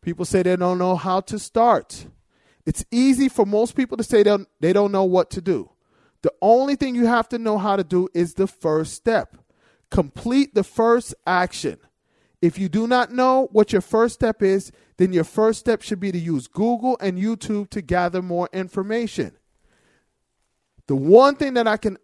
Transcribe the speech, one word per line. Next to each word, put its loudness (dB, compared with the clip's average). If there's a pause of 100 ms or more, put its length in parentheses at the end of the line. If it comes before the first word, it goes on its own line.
people -8
say 0
they 2
don't 0
know 0
how -2
to -10
start. 0 (580)
It's -6
easy 2
for 0
most -2
people -4
to -2
say 4
they -
don't, 2 (120)
they 2
don't 2
know 0
what 2
to -8
do. -2 (540)
The 0
only 4
thing -4
you 2
have 2
to -6
know -2
how 0
to -2
do -2
is -2
the 0
first -4
step. -2 (540)
Complete -2
the 2
first 0 (120)
action. -2 (640)
If 0
you -4
do -2
not 0
know 0
what 2
your 2
first 0
step -2
is, 0 (280)
then 2
your 2
first 0
step -2
should -8
be -6
to -4
use -4
Google -2
and -4
YouTube -4
to -8
gather -2
more -4
information. -6 (1500)
The -2
one 6
thing -4
that 0
I 0
can -6